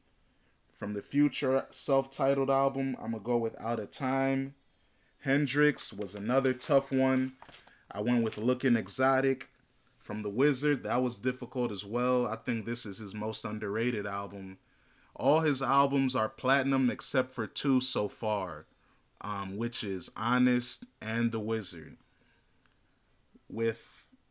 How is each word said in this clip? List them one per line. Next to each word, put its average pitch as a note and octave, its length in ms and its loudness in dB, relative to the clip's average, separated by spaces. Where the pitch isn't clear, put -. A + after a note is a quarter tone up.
From G#2 160 -4
the G#2 80 -4
Future C#3 680 2
self-titled C3+ 800 2
album, C3+ 500 2
I'ma A2+ 160 -4
go A#2 200 0
with A2+ 220 -2
Out A2+ 200 -2
of G2+ 100 -6
Time. C3+ 640 -2
Hendrix C#3+ 680 2
was G2+ 240 -8
another B2+ 380 2
tough C3+ 400 2
one. C3 400 2
I G2+ 80 -8
went A#2 240 2
with A2 140 -2
Looking B2 400 2
Exotic. C3 720 2
From G#2+ 260 -8
The G#2 60 -2
Wizard, C3+ 540 2
that A#2 200 0
was A#2 140 -2
difficult B2 540 -4
as G2+ 140 -8
well. B2 400 0
I G#2+ 100 -4
think A2+ 300 -4
this A#2 200 -4
is G2 120 -8
his G2+ 160 -10
most G#2+ 320 -6
underrated G#2+ 600 -2
album. G2 500 -8
All D3 260 4
his C#3+ 200 2
albums C3+ 540 2
are A2 140 2
platinum C3+ 600 2
except B2+ 420 -2
for A2+ 140 -4
two C3 340 2
so A2 280 0
far, F#2+ 580 -4
um, G2 360 -6
which A#2 260 -4
is F#2+ 320 -4
Honest B2 720 2
and A2+ 320 -2
The A2 80 -2
Wizard. G#2 580 -6
With - 560 -4